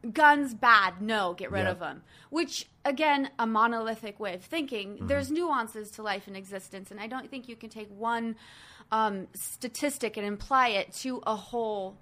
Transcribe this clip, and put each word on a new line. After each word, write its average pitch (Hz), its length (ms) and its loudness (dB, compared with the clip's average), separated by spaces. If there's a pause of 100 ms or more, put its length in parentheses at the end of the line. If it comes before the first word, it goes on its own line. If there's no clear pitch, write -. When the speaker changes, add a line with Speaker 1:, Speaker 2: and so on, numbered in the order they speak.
(140)
Speaker 1:
guns 294 400 6
bad, 202 480 6
no, 208 320 0
get 180 180 -8
rid 190 140 0
Speaker 2:
Yeah. 185 60 2
Speaker 1:
of 180 100 -6
'em. - 220 -8 (260)
Which, - 380 -2 (180)
again, 285 520 2
a 233 100 2
monolithic 220 720 0
way 196 140 -4
of 180 100 -10
thinking. 220 520 -6
Speaker 2:
Mm-hmm. - 120 -8
Speaker 1:
There's 277 220 0
nuances 254 640 -2
to 220 120 -14
life 202 240 -4
and 196 100 -12
existence, 196 540 -12
and 202 100 -12
I 220 60 -8
don't 254 220 -10
think 254 200 -12
you 226 80 -12
can 220 120 -16
take 214 200 -14
one, 226 460 -2 (580)
um, 208 400 0
statistic - 840 -4
and 208 100 -4
imply 240 440 2
it 196 320 -2
to 254 260 -4
a 220 80 0
whole 202 680 -6